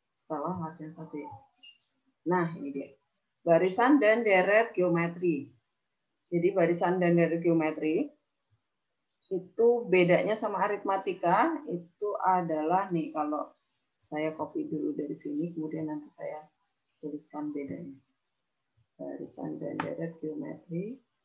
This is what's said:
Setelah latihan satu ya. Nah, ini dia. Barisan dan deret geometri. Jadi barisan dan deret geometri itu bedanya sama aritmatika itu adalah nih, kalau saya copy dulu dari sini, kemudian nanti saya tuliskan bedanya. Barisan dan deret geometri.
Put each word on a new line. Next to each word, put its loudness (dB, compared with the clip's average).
Setelah -6
latihan -10
satu -12
ya. -14
Nah, 2
ini -8
dia. -10
Barisan 6
dan 4
deret 4
geometri. 0
Jadi 2
barisan 2
dan 6
deret 2
geometri 0
itu 0
bedanya 4
sama -2
aritmatika 0
itu -8
adalah 0
nih, -4
kalau -4
saya -6
copy -6
dulu -4
dari -6
sini, -6
kemudian -6
nanti -10
saya -12
tuliskan -10
bedanya. -10
Barisan -10
dan -8
deret -8
geometri. -8